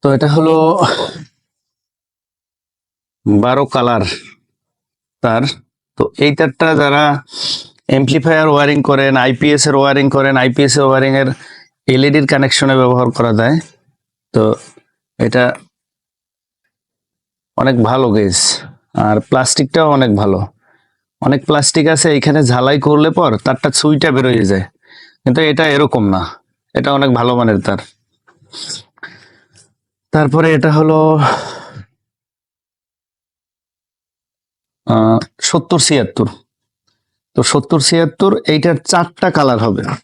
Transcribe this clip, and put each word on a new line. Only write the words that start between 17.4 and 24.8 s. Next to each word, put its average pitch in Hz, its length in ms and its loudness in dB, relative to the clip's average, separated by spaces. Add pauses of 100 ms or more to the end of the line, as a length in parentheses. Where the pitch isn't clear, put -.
অনেক 131 140 0 (140)
ভালো 127 260 0
গেজ, 98 220 0 (680)
আর 107 120 2 (120)
প্লাস্টিকটাও 143 580 0 (100)
অনেক 131 140 2 (100)
ভালো। 98 180 0 (840)
অনেক 131 280 0
প্লাস্টিক 147 380 0
আছে, 160 200 0 (100)
এখানে 151 260 2
ঝালাই 127 360 2
করলে 151 320 2
পর 165 200 0 (140)
তারটা 135 240 -2 (100)
সুইটা 151 320 0
বের 131 140 0
হয়ে 117 200 0
যায়। 95 200 -2 (600)